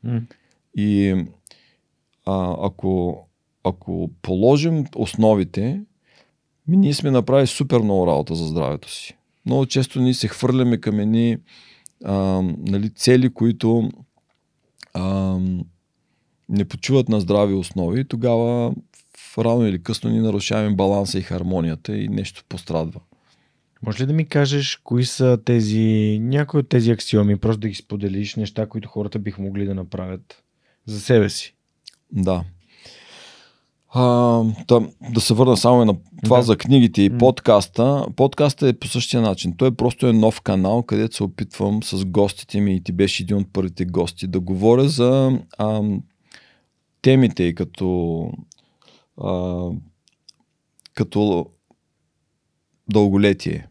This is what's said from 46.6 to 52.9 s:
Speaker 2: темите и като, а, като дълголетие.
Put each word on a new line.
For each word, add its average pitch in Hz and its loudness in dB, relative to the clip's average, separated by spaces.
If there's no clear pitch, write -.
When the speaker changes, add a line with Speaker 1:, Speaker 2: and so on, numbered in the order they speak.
Speaker 2:
темите 131 4
и 87 0
като, 85 -4
а, 90 -4
като 101 -2
дълголетие. 98 2